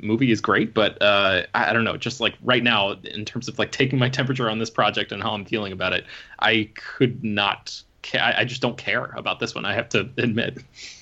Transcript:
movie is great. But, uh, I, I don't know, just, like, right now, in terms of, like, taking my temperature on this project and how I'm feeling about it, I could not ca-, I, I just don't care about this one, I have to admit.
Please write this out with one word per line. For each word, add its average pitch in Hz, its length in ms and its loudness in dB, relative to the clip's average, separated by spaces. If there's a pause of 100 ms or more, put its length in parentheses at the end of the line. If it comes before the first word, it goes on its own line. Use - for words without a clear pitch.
movie 113 280 2
is 110 120 2
great. 101 320 2
But, 104 260 2
uh, 98 440 4 (100)
I, 117 160 2
I - 20 2
don't 113 120 4
know, 98 120 -2
just, - 240 -6
like, 107 220 0
right 120 200 2
now, 104 400 2
in 107 220 -8
terms - 240 -8
of, - 100 -12
like, - 140 0
taking 135 260 0
my 123 120 4
temperature 131 400 0
on 110 80 -4
this 113 100 -2
project 104 420 0
and 101 120 -8
how 107 100 -2
I'm 104 140 -6
feeling 104 260 -4
about 92 220 -2
it, 87 100 -2 (340)
I 110 360 2
could - 500 -2
not 101 580 -2 (200)
ca-, - 160 -2
I, 110 220 2
I 110 40 4
just - 160 -6
don't 120 160 0
care 117 400 -4
about - 240 -4
this - 140 -4
one, 117 100 -6
I 101 80 -2
have 113 180 -2
to 104 100 2 (180)
admit. 113 400 -2 (440)